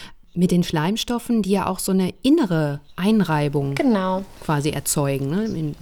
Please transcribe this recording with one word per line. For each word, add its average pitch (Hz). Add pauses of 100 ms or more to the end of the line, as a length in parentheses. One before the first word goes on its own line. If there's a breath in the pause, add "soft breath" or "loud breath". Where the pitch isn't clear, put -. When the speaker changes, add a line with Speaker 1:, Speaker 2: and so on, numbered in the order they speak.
(340 loud breath)
Speaker 1:
mit 170
den 175
Schleimstoffen, 220
die 185
ja 196
auch 185
so -
eine 185
innere 170 (160)
Einreibung 151
Speaker 2:
Genau. 190 (200)
Speaker 1:
quasi 147
erzeugen, 139
ne? 208
Im 160